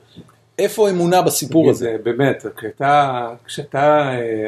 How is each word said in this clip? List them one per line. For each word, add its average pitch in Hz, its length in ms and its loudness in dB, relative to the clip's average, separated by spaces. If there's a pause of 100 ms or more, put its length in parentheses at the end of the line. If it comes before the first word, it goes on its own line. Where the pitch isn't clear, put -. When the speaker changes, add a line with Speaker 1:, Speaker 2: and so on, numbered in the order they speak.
(580)
Speaker 1:
איפה 202 320 0
אמונה 175 320 2
בסיפור 151 400 2
Speaker 2:
תגיד, 135 120 4
Speaker 1:
הזה? 117 140 -4
Speaker 2:
אה, 110 140 -4
באמת, 120 420 0 (120)
כשאתה, 135 720 -2 (180)
כשאתה, - 320 -10
אה, 143 380 2 (320)